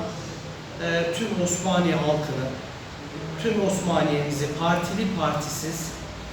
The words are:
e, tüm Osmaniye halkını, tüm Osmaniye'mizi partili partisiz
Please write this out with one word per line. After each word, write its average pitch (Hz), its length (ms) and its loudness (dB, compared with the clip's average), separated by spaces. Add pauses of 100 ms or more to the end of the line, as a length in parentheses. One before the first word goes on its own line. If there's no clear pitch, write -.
(840)
e, 170 340 2
tüm 220 100 0 (160)
Osmaniye 175 500 4
halkını, 147 520 2 (960)
tüm 208 240 4
Osmaniye'mizi 151 800 2 (140)
partili 175 460 2 (140)
partisiz 156 680 -2 (440)